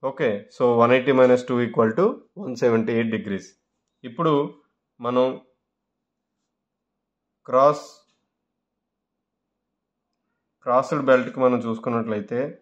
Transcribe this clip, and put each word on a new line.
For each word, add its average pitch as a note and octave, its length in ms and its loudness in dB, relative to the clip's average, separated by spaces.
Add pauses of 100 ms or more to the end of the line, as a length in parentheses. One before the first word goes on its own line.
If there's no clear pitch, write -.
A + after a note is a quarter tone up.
ఓకే, C3+ 200 -4 (280)
so C3 80 -2 (160)
వన్ A#2 160 6
ఎయిటీ C3 240 0
minus B2 280 6
టూ C3 60 -2 (100)
equal A2+ 340 0
to F#3+ 60 2 (380)
వన్ B2 200 -10
సెవెంటీ A2+ 360 2
ఎయిట్ A2+ 180 -2
degrees. G2 300 -8 (600)
ఇప్పుడు D#3+ 240 -2 (760)
మనం B2+ 200 0 (2250)
క్రాస్, C3+ 360 2 (2750)
క్రాస్డ్ C3+ 460 0
బెల్ట్కి B2 340 2
మనం B2 220 2
చూసుకున్నట్లయితే A2+ 760 -4 (220)